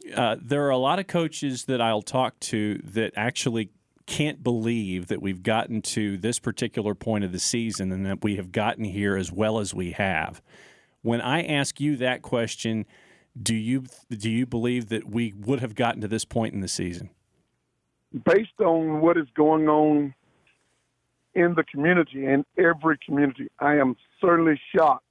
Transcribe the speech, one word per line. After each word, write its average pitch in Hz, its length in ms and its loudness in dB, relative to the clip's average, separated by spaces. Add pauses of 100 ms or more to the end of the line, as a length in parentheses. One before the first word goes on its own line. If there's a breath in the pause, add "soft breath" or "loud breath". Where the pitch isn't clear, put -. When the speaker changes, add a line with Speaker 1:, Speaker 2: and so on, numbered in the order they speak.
(140)
Speaker 1:
uh, 113 280 0
there 143 240 0
are 139 40 2
a 131 60 2
lot 139 220 2
of 190 80 -6
coaches 151 580 -4
that 127 160 -2
I'll 113 220 2
talk 127 380 -2
to 104 340 -2 (100)
that 107 320 -4
actually 113 540 -2 (340)
can't 147 400 -4
believe 110 600 -2
that - 160 -4
we've 95 200 -4
gotten 110 400 0
to 101 360 -2
this 110 200 -2
particular 110 560 -4
point 107 300 -2
of 92 80 -4
the 90 80 -6
season 107 500 -2
and 92 140 -4
that 98 180 -4
we 104 140 0
have 92 160 -8
gotten 110 320 -2
here 101 320 -2
as 90 160 -4
well 110 260 0
as 101 160 -4
we 87 180 -4
have. 92 500 -2 (580 soft breath)
When 117 220 0
I 147 200 0
ask 143 380 -2
you 147 160 0
that 127 240 -2
question, 113 640 -2 (580 soft breath)
do 113 120 2
you, 120 300 0 (260)
do 110 200 -4
you 117 140 2
believe 120 460 -2
that 110 180 -6
we 113 240 -2
would 110 280 -2
have 110 140 -6
gotten 117 280 0
to 107 60 -4
this 107 180 -2
point 113 280 -2
in 101 60 -4
the 92 80 -6
season? 92 400 -6 (1160)
Speaker 2:
Based 196 360 2
on 165 400 2
what 170 180 4
is 151 160 -2
going 156 340 6
on 151 460 4 (1200)
in 175 200 4
the 156 100 2
community, 147 600 0
in 139 220 4 (100)
every 160 480 4
community, 139 440 0 (100)
I 143 160 2
am 131 220 4 (240)
certainly 165 380 6 (160)
shocked 156 360 4